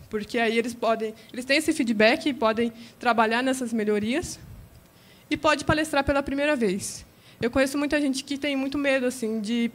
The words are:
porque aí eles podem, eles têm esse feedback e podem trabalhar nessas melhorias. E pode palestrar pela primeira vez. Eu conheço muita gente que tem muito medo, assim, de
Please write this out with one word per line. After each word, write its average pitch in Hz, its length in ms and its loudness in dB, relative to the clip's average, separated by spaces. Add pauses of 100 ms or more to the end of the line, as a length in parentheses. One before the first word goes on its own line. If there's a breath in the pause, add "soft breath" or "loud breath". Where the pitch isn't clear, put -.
porque 220 300 -4
aí 226 180 2
eles 233 160 0
podem, 220 400 -2 (180 loud breath)
eles 247 140 -8
têm 277 120 4
esse 311 140 2
feedback 240 580 4
e 262 40 0
podem 226 400 0 (240 loud breath)
trabalhar 226 460 2
nessas 262 280 -2
melhorias. 214 680 -2 (880 soft breath)
E 294 80 -2
pode 302 260 2
palestrar 311 400 0
pela 277 200 2
primeira 285 320 0
vez. 208 500 -2 (340 soft breath)
Eu 240 120 0
conheço 269 260 2
muita 294 240 0
gente 269 220 -2
que 285 120 -8
tem 277 200 -2
muito 269 240 -2
medo, 269 260 2
assim, 226 340 -2
de 233 360 0